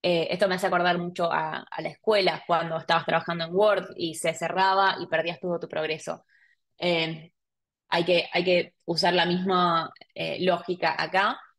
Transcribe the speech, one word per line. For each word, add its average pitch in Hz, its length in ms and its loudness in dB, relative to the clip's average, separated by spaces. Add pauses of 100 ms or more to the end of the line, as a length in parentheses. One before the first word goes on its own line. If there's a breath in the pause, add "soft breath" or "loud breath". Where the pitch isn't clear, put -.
Eh, 170 280 0
esto 185 180 0
me 185 80 0
hace 185 120 -2
acordar 175 300 2
mucho 175 340 -4
a, 156 380 -4
a - 120 -8
la 160 60 -8
escuela, 185 580 0
cuando 165 320 0
estabas 165 280 0
trabajando 170 400 -2
en 170 80 -10
Word 196 320 4 (100)
y 160 180 -6
se 160 200 -2
cerraba 190 680 2
y 170 80 -6
perdías 165 320 -2
todo 175 180 -4
tu 170 100 -10
progreso. 156 560 -6 (540 soft breath)
Em, 165 520 -2 (580)
hay 170 160 0
que, 175 280 2
hay 175 120 0
que 175 300 2 (100)
usar 175 300 2
la 175 120 4
misma, 180 680 2 (220)
eh, 160 300 -6
lógica 175 540 0
acá. 185 420 0 (180)